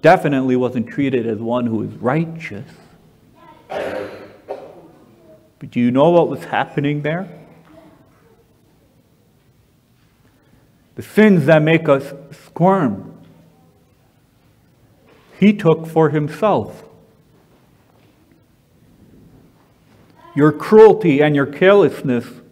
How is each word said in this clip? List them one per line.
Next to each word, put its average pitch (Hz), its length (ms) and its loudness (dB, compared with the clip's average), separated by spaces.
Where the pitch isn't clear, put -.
definitely 143 520 2
wasn't 120 320 -4
treated 131 380 -4
as 110 140 -6
one 120 260 -4
who 110 160 -4
is 107 140 -8
righteous. 151 760 -6
But - 2000 -16
do 120 80 -6
you 120 100 2
know 139 220 2
what 165 180 2
was 143 140 -10
happening 143 580 -4
there? 165 260 -8
The - 80 -18
sins 185 460 2
that 156 160 4
make 160 260 0
us 139 240 0
squirm, 160 720 -2
he 202 120 4
took 160 360 0
for 160 220 2
himself. 151 720 -4
Your 147 160 4
cruelty 175 720 4
and 151 140 2
your 139 120 0
carelessness 143 800 0